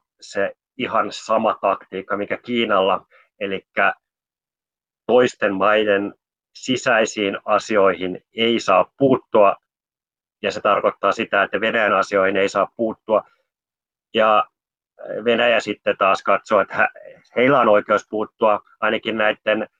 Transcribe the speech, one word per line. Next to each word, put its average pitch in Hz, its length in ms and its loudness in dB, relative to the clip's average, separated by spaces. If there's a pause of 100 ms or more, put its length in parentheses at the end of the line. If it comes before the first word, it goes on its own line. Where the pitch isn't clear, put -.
(200)
se 98 320 -6 (240)
ihan 107 340 -4
sama 110 500 -2
taktiikka, 95 560 -4
mikä 98 200 -6
Kiinalla, 101 720 -2 (340)
elikkä 98 540 -4 (1120)
toisten 117 480 2
maiden 101 600 0 (400)
sisäisiin 110 920 -2
asioihin 95 760 0 (160)
ei 113 240 0
saa 92 360 2
puuttua, 113 600 2 (840)
ja 98 100 -2
se 104 80 -10
tarkoittaa 101 520 0
sitä, 101 300 -2
että 98 180 -2
Venäjän 110 340 0
asioihin 98 420 0
ei 98 120 2
saa 95 280 -2
puuttua. 110 460 -2 (920)
Ja 110 300 2 (800)
Venäjä 117 360 2
sitten 104 360 -4
taas 95 260 0
katsoo, 101 380 0
että - 140 -4
hä-, - 160 0 (460)
heillä 131 240 4
on 113 80 2
oikeus 104 420 2
puuttua 107 500 -2 (200)
ainakin 113 360 -4
näitten, 107 520 -2 (120)